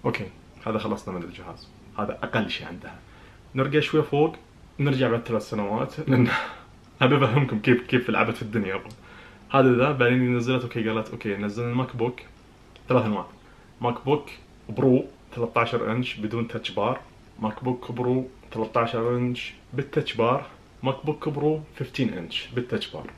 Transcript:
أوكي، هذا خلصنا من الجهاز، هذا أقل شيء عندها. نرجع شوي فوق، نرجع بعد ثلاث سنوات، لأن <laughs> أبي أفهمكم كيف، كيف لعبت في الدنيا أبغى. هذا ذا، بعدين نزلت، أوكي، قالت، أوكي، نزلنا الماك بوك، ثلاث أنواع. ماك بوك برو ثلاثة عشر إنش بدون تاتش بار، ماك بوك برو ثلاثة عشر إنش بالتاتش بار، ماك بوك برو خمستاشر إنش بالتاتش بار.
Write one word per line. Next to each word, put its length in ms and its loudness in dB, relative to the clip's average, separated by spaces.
أوكي، 220 -2
هذا 120 -2
خلصنا 360 -4
من 80 -6
الجهاز، 460 -14
هذا 240 -4
أقل 280 -2
شيء 160 -8
عندها. 320 -14
نرجع 260 2
شوي 220 2
فوق، 340 2
نرجع 300 2
بعد 100 2
ثلاث 280 -4
سنوات، 600 -4
لأن 200 6
<laughs> 380 -6
أبي 140 6
أفهمكم 420 2
كيف، 280 4
كيف 240 0
لعبت 260 0
في 60 -8
الدنيا 320 -2
أبغى. 160 -8
هذا 260 6
ذا، 160 4
بعدين 440 4
نزلت، 260 0
أوكي، 260 -2
قالت، 220 -2
أوكي، 260 -4
نزلنا 360 -4
الماك 240 -2
بوك، 240 -2
ثلاث 160 6
أنواع. 220 -2
ماك 240 -2
بوك 260 0
برو 360 4
ثلاثة 260 0
عشر 320 0
إنش 220 -2
بدون 340 -4
تاتش 220 -8
بار، 300 0
ماك 220 -4
بوك 280 -4
برو 360 0
ثلاثة 280 -2
عشر 360 0
إنش 360 -4
بالتاتش 420 -4
بار، 320 2
ماك 240 -2
بوك 220 -2
برو 320 0
خمستاشر 400 -2
إنش 360 -8
بالتاتش 340 -4
بار. 280 -12